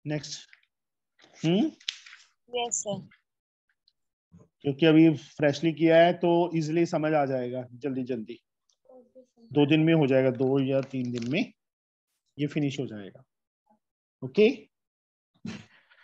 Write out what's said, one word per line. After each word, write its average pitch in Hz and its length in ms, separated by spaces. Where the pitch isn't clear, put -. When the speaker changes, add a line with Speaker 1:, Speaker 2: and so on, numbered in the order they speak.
Speaker 1:
नेक्स्ट। 147 420
हम्म? 190 220
Speaker 2:
यस 240 340
सर। 190 200
Speaker 1:
क्योंकि 143 260
अभी 160 280
फ्रेशली 151 580
किया 165 320
है 175 80
तो 175 440
ईजीली 165 300
समझ 156 260
आ 143 140
जाएगा 127 460
जल्दी 127 300
जल्दी, 117 380
दो 147 140
दिन 156 140
में 165 140
हो 156 120
जाएगा, 131 240
दो 131 300
या 135 200
तीन 127 320
दिन 120 180
में 190 220
ये 147 80
फिनिश 143 340
हो 123 60
जाएगा। 104 380
ओके, 208 440